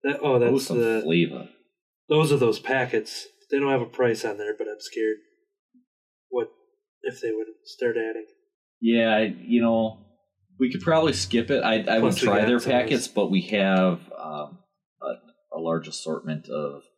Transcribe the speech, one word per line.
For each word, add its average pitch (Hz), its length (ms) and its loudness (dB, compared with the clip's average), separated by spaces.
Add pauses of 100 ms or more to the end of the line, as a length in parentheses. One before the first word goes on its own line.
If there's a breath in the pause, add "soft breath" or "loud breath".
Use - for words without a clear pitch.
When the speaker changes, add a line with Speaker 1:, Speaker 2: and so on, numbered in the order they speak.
Speaker 1:
That, 143 200 -2
oh, 135 140 4
Speaker 2:
Ooh, - 20 6
Speaker 1:
that's 127 280 4
Speaker 2:
some 123 140 -2
Speaker 1:
the 113 240 2
Speaker 2:
flavor. 82 440 0 (600)
Speaker 1:
Those 151 240 4
are 143 40 4
those 117 220 2
packets. 123 680 -2 (240)
They 139 80 0
don't 139 120 0
have 131 120 2
a 113 40 -4
price 117 380 0
on 104 140 -6
there, 107 180 -6
but 107 120 -6
I'm 107 120 -12
scared. 110 380 -4 (1080)
What 120 200 -4 (540)
if 123 180 -8
they 117 120 -4
would 110 140 -6 (180)
start 117 320 -4
adding? 113 300 -6 (540)
Speaker 2:
Yeah, 113 340 4
I, 107 200 0 (120)
you 120 140 2
know, 113 380 2 (600)
we 127 140 0
could - 80 -4
probably 160 320 2
skip - 380 -2
it. 135 120 2
I, 113 200 2
I 113 160 0
would 110 140 4
Speaker 1:
Plus - 100 0
we 120 60 2
Speaker 2:
try 101 120 4
Speaker 1:
got 107 80 4
Speaker 2:
their 120 120 4
Speaker 1:
some 123 120 0
Speaker 2:
packets, 123 360 0
but 95 220 0
we 92 120 2
have, 95 580 2 (180)
um, 76 400 -12 (440)
a, - 540 -12
a 82 40 -6
large 82 280 -2
assortment 78 600 -8
of 71 340 -8 (160)